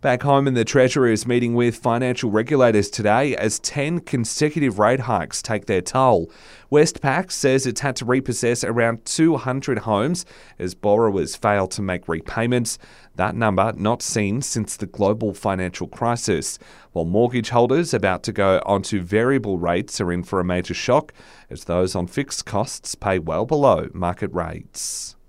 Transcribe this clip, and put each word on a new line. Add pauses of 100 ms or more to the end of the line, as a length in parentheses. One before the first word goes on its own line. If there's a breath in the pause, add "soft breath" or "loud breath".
Back
home,
in
the
Treasury
is
meeting
with
financial
regulators
today
as
ten
consecutive
rate
hikes
take
their
toll. (400 loud breath)
Westpac
says
it's
had
to
repossess
around
two
hundred
homes (320 loud breath)
as
borrowers
fail
to
make
repayments, (380 loud breath)
that
number
not
seen
since
the
global
financial
crisis, (360 loud breath)
while
mortgage
holders
about
to
go
onto
variable
rates
are
in
for
a
major
shock (360 loud breath)
as
those
on
fixed
costs
pay
well
below
market
rates. (120)